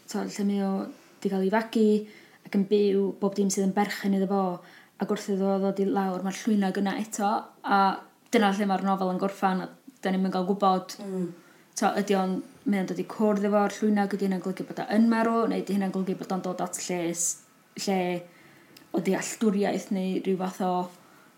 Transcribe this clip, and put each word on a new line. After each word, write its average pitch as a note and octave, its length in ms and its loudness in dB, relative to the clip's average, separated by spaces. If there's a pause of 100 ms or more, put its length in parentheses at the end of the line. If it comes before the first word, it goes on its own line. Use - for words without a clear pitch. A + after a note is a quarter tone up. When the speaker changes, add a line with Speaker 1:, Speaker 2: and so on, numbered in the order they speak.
Speaker 1:
t'o, G3 200 -6
lle F#3+ 200 -6
mae G3+ 220 0
o G3 60 0 (440)
'di - 160 -4
gael F#3+ 140 0
ei F#3+ 80 2
fagu A3+ 300 2 (600)
ac - 140 -2
yn G3 100 2
byw, G3+ 360 4 (140)
bob G3 200 0
dim G3 120 2
sydd G3 140 0
yn F#3+ 120 2
berchen G3+ 420 0
iddo F#3+ 100 0
fo, G3 140 0 (540)
ac G#3 180 -4
wrth G3+ 180 -8
iddo F#3+ 160 0
fo G3 120 2
ddod F#3+ 200 0
i G3 80 2
lawr, F#3+ 380 -2
mae'r F#3+ 160 -6
llwynog G3+ 400 2
yna G3 180 0
eto, G#3 300 -2 (320)
a G3+ 180 2 (540)
dyna G3+ 180 6
lle G3 160 0
mae'r F#3+ 160 0
nofel F#3+ 300 2
yn F#3 80 -2
gorffan, F#3+ 420 0
a E3+ 60 -8 (240)
'dan F#3+ 240 -2
ni'm F#3+ 100 2
yn F3+ 80 -2
gael F#3 140 0
gwbod, F#3+ 500 2
Speaker 2:
Mm. F#3 300 -4 (480)
Speaker 1:
t'o, G3+ 180 2
ydi G3+ 200 0
o'n, F#3+ 200 0 (260)
mae G3+ 200 0
o'n F#3 100 -2
dod F3 80 -6
i F3+ 80 -4
cwrdd G#3 400 0
efo'r G3+ 300 2
llwynog, G3+ 360 2
ydi G3 140 -2
hynna'n F#3 160 -2
golygu F#3 240 -6
bod - 160 -8
o - 60 -8
yn A3 180 4
marw, A3+ 400 2
neu F#3 160 -2
ydi G3 140 -2
hynna'n F#3+ 180 0
golygu F#3 220 -2
bod - 160 -8
o'n F#3 100 -4
dod F3+ 180 -4
at F3 160 -6
lle F3+ 300 -4
s-, - 300 -2 (380)
lle F#3+ 260 0 (880)
o - 100 -2
dealltwriaeth G3 920 0
neu F#3+ 280 -2
rhyw F#3+ 180 0
fath F#3 240 -4
o, F#3 120 0 (640)